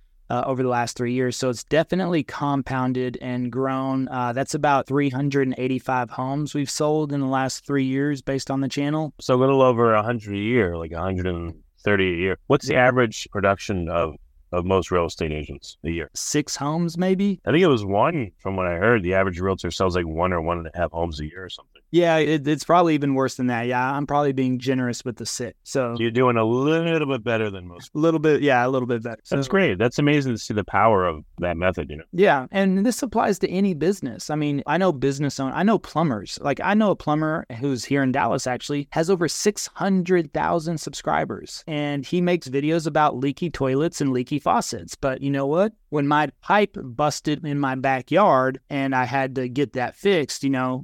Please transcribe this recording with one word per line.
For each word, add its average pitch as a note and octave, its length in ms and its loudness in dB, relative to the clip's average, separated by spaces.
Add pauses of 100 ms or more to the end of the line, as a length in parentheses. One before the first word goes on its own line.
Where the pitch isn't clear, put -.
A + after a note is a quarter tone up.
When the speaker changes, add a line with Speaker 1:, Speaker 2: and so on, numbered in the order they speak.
(300)
Speaker 1:
uh, B2 160 -2
over C3 160 -2
the B2+ 80 0
last A#2+ 260 -2
three B2 180 -4
years. B2+ 220 0
So C3 140 -2
it's A#2+ 140 -6
definitely F3 600 0
compounded B2+ 960 -4
and B2 300 -6
grown. C3 560 -2
Uh, B2 260 -4
that's C3 200 -4
about C#3+ 320 2
three C#3+ 240 2
hundred C#3 380 0
and B2+ 100 -2
eighty-five B2+ 540 -2
homes C#3 420 -6
we've C#3+ 160 -2
sold D3+ 420 0
in C#3+ 100 -2
the C3+ 40 0
last C3 400 -2
three C#3+ 180 0
years C3+ 380 0
based C3+ 300 -4
on C3+ 100 -2
the C3+ 80 -2
channel. D3 500 -2
Speaker 2:
So - 140 0
a B2+ 60 4
little C3+ 240 6
over A#2 320 6
a G#2+ 80 4
hundred G#2+ 320 -4
a G2+ 40 -2
year, G#2 380 2
like E2 140 -8
a E2 80 -6
hundred F#2 260 -2
and E2+ 300 -4 (280)
thirty F#2+ 300 2
a E2 40 -4
year. F#2 200 -2 (100)
What's C3+ 200 4
the - 80 2
average B2 560 2
production G2 580 0
of, E2 240 0 (380)
of F2 120 0
most F#2 280 2
real E2+ 160 2
estate D#2+ 240 -4
agents D2 520 -10
a D#2+ 60 -4
year? E2 240 -6
Speaker 1:
Six - 420 -4
homes, E3 440 -4
maybe? F#3+ 460 0
Speaker 2:
I - 60 -2
think E3 120 4
it F#3 40 6
was A#2+ 160 4
one A2 540 0
from F#2+ 180 -4
what F#2 120 0
I F2 80 0
heard. G#2+ 260 4
The F2+ 140 0
average F#2+ 240 2
realtor F#2 320 -2
sells, F2+ 240 0
like, F2 100 0
one E2 260 0
or F2 100 0
one E2+ 180 -2
and E2 80 -10
a D#2+ 100 -14
half E2+ 140 -2
homes E2 280 -4
a D2+ 60 -8
year F#2 180 -12
or F2+ 60 -14
something. - 220 -20 (220)
Speaker 1:
Yeah, E3 260 4
it, D3 280 2
it's D3+ 160 0
probably E3+ 320 4
even C#3 200 0
worse C3 200 0
than B2+ 120 -2
that. A#2+ 160 0
Yeah, B2 300 0
I'm C#3+ 140 -2
probably C#3+ 240 2
being B2+ 280 0
generous B2+ 440 -2
with A#2+ 140 -6
the A#2 80 -10
six. - 400 -8
So B2 320 -2
Speaker 2:
So A2+ 40 -2
you're A#2 80 2
doing A#2+ 280 4
a A2+ 80 4
little D#3 600 2
bit C3+ 160 -2
better A2 280 0
than F#2+ 180 -12
most. F2 260 -20
Speaker 1:
A - 40 -6
little D#3+ 240 2
bit, D3 200 4
yeah, C3 240 4
a B2+ 40 0
little C3 180 0
bit A#2 160 -2
better. A#2 260 -10
Speaker 2:
That's C#3 160 0
Speaker 1:
So - 60 -8
Speaker 2:
great. E3+ 260 2
That's A#2+ 220 2
amazing D3 320 4
to A2+ 60 -2
see - 160 -6
the G#2 100 0
power G2+ 420 4
of D#2+ 200 -2 (140)
that F2 180 -2
method, E2+ 320 0
you D2 80 -10
know? D#2 160 -14
Speaker 1:
Yeah, E3 380 4
and G3 340 2
this B3 180 0
applies A3 360 0
to F3+ 100 0
any F#3+ 240 0
business. C#3+ 560 -4
I D3+ 60 -4
mean, D3 320 -2
I D3+ 100 0
know F#3 160 2
business C#3 440 -2
own-, C3+ 140 -4
I C#3+ 120 -2
know G#3 160 4
plumbers. C#3 640 -2
Like, C#3 200 -2
I G3 140 0
know G#3+ 160 4
a E3+ 40 2
plumber D#3 500 -2 (140)
who's C3 240 -2
here C#3 200 0
in C3 100 0
Dallas, C#3+ 340 0
actually, C#3+ 440 -4
has D#3+ 180 0
over F3 180 2
six - 460 -2
hundred F3+ 580 0
thousand D#3+ 460 -2
subscribers, D3+ 920 -4
and D3 380 -4
he F3 160 0
makes F3 260 0
videos D3+ 400 0
about D3+ 300 2
leaky C#3 320 -2
toilets C#3 500 0
and C#3 140 0
leaky B2+ 260 -2
faucets. F3+ 560 -2
But C3 260 -4
you C#3 80 -4
know C#3 160 -2
what? F3+ 280 2 (160)
When D3 180 0
my D3+ 220 2 (120)
pipe G3+ 400 2
busted D3 640 -4
in C#3+ 140 -2
my C3+ 160 0
backyard C3 920 2
and C3+ 260 -2
I B2+ 80 2
had C3 320 -2
to B2+ 140 -4
get B2+ 240 -2
that B2 200 -4
fixed, F3+ 480 0
you C#3 80 0
know, B2+ 340 0